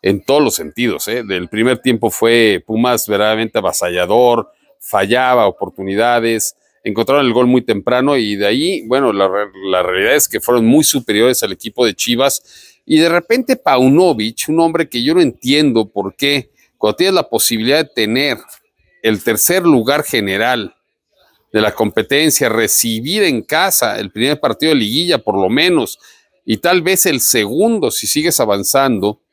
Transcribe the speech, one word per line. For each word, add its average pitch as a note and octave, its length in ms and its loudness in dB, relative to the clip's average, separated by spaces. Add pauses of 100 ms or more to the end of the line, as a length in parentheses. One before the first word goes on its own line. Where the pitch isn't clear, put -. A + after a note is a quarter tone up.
En G2 220 0
todos C#3+ 180 2
los B2 140 0
sentidos, E2 540 -4
¿eh? A#2+ 140 -4
Del F2+ 260 -6
primer A#2+ 300 0
tiempo A#2 300 0
fue A2+ 560 2
Pumas A#2 400 -2
verdaderamente G#2+ 520 0
avasallador, F#2+ 920 0 (300)
fallaba A#2 680 0
oportunidades, G#2+ 1080 -2 (300)
encontraron A#2 400 0
el A#2+ 80 2
gol B2 140 2
muy B2+ 160 2
temprano B2 520 -2
y G#2 220 -2
de G2+ 100 -2
ahí, C3 400 -2
bueno, C3 240 0
la G2 160 2
re-, G2 240 -4 (180)
la F#2 140 0
realidad F#2+ 320 0
es C#3+ 140 0
que A2 100 -4
fueron A#2+ 260 2
muy C#3+ 200 4
superiores A#2+ 580 0
al G2 80 -6
equipo A2+ 340 -4
de G#2 100 -2
Chivas - 760 -4 (140)
y D#3 120 2
de E3 100 4
repente A3+ 480 0
Paunovic, C3 920 2
un D#3+ 100 0
hombre E3 300 0
que A#2+ 120 -6
yo D3 140 0
no F3+ 60 4
entiendo C3 680 2
por G2 300 -8
qué, C#3 340 -2 (260)
cuando G#2+ 200 0
tienes F#3+ 160 0
la F3+ 160 -2
posibilidad A#2 480 0
de D#3 180 -2
tener A#2+ 420 -2 (640)
el A2 220 0
tercer F3 400 0
lugar C#3+ 400 2
general G#2+ 720 -2 (760)
de G#2+ 80 2
la G#2 120 0
competencia, B2+ 760 0
recibir A#2 720 -2
en C3+ 200 0
casa D3+ 540 -2
el G#2 140 -8
primer C3+ 300 -2
partido D3+ 320 0
de C#3 60 2
liguilla C3+ 400 -2
por G#2 160 -4
lo G2 120 0
menos, D3 500 0 (460)
y A2 140 -2
tal F3 240 0
vez F#3 240 0
el C#3+ 160 0
segundo C#3+ 680 0
si - 160 -8
sigues D#3 360 -2
avanzando G#2 800 0 (120)